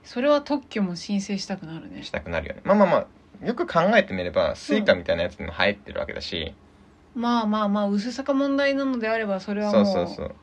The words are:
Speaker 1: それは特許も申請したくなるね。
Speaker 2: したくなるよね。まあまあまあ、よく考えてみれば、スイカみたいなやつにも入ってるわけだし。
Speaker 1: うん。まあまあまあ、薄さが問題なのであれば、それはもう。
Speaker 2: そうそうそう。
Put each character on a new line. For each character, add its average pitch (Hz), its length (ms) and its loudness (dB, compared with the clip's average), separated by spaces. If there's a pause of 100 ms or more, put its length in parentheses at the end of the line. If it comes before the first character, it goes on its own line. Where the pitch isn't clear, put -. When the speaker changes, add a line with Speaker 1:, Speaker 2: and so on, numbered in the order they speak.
Speaker 1:
そ - 180 -6
れ 277 80 4
は 294 120 6
特 285 260 -4
許 214 160 -2
も 180 120 -2
申 202 240 -2
請 196 180 -4
し - 100 -8
た 190 100 -6
く 185 80 -14
な 160 140 -10
る - 120 -16
ね。 - 120 -14
Speaker 2:
し - 80 -10
た - 100 -4
く - 80 -10
な 82 120 -2
る - 80 -8
よ - 60 -8
ね。 - 80 -18
ま 180 100 4
あ - 20 8
ま 202 100 8
あ 175 40 2
ま 135 180 2 (360)
あ、 - 20 -12
よ 208 100 -2
く 349 120 -2
考 170 140 2 (140)
え 214 80 6
て 101 100 -6
み 92 100 -4
れ 87 80 -4
ば、 82 240 2
ス - 200 -2
イ 214 80 2
カ 110 120 4
み 87 80 -8
た 90 100 0
い 85 40 0
な 87 60 0
や 90 60 -2
つ - 100 -14
に 80 60 -10
も 80 60 -8
入 92 200 0
っ 104 60 -6
て - 140 -18
る - 80 -6
わ - 60 -2
け - 80 -10
だ - 80 -8
し。 78 320 -6 (640)
Speaker 1:
う 247 40 -6
ん。 - 20 -4
ま 240 220 2
あ 214 40 0
ま 214 160 2
あ 202 60 2
ま 208 120 2
あ、 202 80 0
薄 208 220 -2
さ 240 100 -8
が 277 140 0
問 277 200 2
題 277 200 2
な 277 100 0
の 262 140 0
で 220 100 -2
あ 226 80 0
れ 220 80 -2
ば、 196 140 -2
そ 202 140 -6
れ 208 100 -2
は 208 80 0
も 208 100 6
う。 208 40 6
Speaker 2:
そ 190 180 2
う - 40 -2
そ - 60 -10
う - 20 -12
そ - 100 -8
う。 - 180 -10